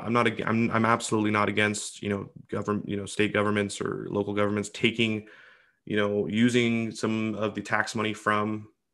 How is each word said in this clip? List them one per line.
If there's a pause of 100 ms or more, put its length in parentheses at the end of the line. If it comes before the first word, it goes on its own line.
I'm
not
ag-,
I'm,
I'm
absolutely
not
against,
you
know, (200)
govern-,
you
know,
state
governments
or
local
governments
taking, (600)
you
know,
using
some
of
the
tax
money
from (260)